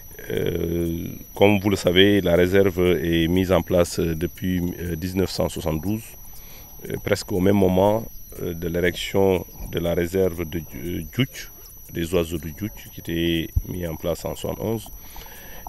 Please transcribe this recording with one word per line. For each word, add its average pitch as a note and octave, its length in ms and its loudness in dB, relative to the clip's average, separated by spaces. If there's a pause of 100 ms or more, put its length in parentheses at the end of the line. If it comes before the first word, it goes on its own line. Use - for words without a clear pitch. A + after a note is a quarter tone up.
(300)
Euh, E2+ 760 -2 (280)
comme G2+ 260 6
vous G#2 100 2
le F#2+ 60 2
savez, G2 440 6
la F2 160 4
réserve F2+ 680 4
est E2 240 2
mise F2+ 260 4
en E2+ 100 4
place, F2 380 2
euh, E2 140 2
depuis, F2 460 -2
euh, E2+ 340 -4
dix-neuf F#2 360 0
cent - 180 0
soixante-douze, D#2+ 540 -2 (880)
euh, - 120 -6
presque - 300 -2
au G2 80 2
même G2 160 6
moment, G2 500 4 (360)
euh, F2 100 -4
de E2+ 160 -6
l'érection F2 800 2 (260)
de F2 60 -2
la E2+ 160 0
réserve F2 500 0
de, D#2+ 140 -6
euh, E2 520 -8
Djoudj, - 380 -4 (420)
des E2+ 220 -6
oiseaux E2+ 240 0
de E2 140 -6
Djoudj, F#2+ 420 -10
qui - 80 -16
était E2 480 -2 (180)
mise F2+ 220 -6
en D#2+ 80 -6
place E2 300 -4
en D#2 100 -6
soixante-onze. G#2+ 520 -6 (800)